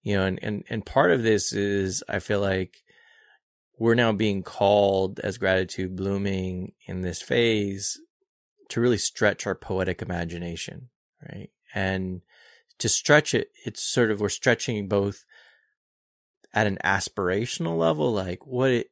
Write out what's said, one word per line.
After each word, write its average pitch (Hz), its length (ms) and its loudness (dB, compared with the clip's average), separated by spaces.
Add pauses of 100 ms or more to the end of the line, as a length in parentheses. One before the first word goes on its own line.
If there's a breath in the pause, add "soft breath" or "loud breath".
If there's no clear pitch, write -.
you 101 140 -2
know, 95 100 2
and, 95 160 -2
and, 104 280 -6
and 110 160 -6
part 165 260 2
of 135 100 2
this 110 320 2
is, 101 560 -2
I - 80 -4
feel 101 220 -2
like 95 380 -2 (1000 soft breath)
we're 117 160 4
now 117 180 4
being 101 300 0
called 98 800 2
as 98 180 -4
Gratitude 95 580 0
Blooming 95 760 -4 (160)
in 92 140 -6
this 90 200 -6
phase 107 800 0 (680)
to - 100 -4
really 120 180 4
stretch - 480 0
our 101 80 0
poetic 92 480 -2
imagination, 87 880 -8 (420)
right? - 200 -14 (260)
And 95 460 -2 (560 soft breath)
to - 100 -2
stretch - 460 4
it, 120 160 0 (160)
it's - 180 -6
sort 117 280 2
of, 104 100 -2
we're 101 80 2
stretching 113 580 0
both 101 380 0 (1300 soft breath)
at 110 140 2
an 98 140 -2
aspirational 101 960 -2
level, 156 360 2
like, 92 340 -6
what 131 240 2
it 120 200 0